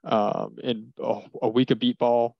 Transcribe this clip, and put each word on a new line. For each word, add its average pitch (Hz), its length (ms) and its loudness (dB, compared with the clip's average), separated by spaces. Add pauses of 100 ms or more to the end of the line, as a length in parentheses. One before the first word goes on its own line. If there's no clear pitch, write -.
Um, 104 600 -2
in 117 380 -6
a, 107 200 -4 (200)
a 127 80 0
week 127 220 2
of 117 80 2
beat 247 180 0
ball 120 420 2